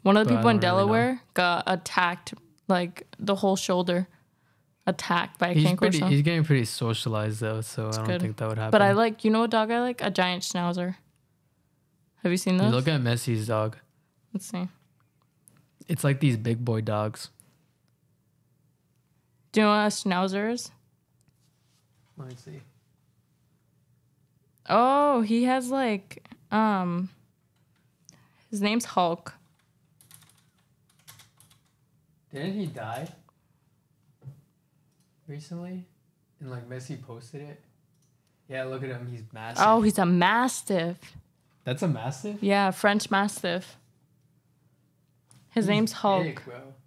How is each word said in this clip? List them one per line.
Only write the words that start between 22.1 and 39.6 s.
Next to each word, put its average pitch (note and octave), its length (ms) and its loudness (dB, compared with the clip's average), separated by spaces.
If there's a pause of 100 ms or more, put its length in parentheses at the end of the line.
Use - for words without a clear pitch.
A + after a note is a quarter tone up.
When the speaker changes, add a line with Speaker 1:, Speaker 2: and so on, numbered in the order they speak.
Speaker 2:
Let C3+ 120 -16
me B2+ 80 -16
see. - 240 -20 (2000)
Speaker 1:
Oh, C4+ 520 4
he A#3 240 2
has, B3+ 260 0
like, B3 560 -4 (240)
um, F#3+ 600 0 (1400)
his G#3 120 -6
name's G#3+ 240 0
Hulk. F3 480 -2 (3000)
Speaker 2:
Didn't D#3+ 220 -6
he G3+ 120 -4
die A#2+ 420 -10 (2250)
recently? F3 580 -12 (560)
And, C3 100 -14
like, B2 180 -12
Messi B2+ 340 -12
posted A#2 400 -16
it? D3 180 -18 (880)
Yeah, C3 160 -8
look C3 180 -8
at C3+ 80 -8
him. B2 200 -10
He's A#2+ 120 -12 (100)
massive. A2+ 340 -2